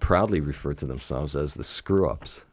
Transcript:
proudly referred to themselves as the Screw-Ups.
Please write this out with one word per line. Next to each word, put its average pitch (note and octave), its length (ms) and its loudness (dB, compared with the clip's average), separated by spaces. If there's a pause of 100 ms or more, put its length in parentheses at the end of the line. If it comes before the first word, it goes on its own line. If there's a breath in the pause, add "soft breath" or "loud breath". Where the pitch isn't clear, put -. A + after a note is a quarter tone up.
proudly F#2+ 400 4
referred C#2+ 380 -4
to - 80 -6
themselves C#2 500 -6
as D2 180 -2
the B1+ 100 -10
Screw-Ups. - 800 0 (100)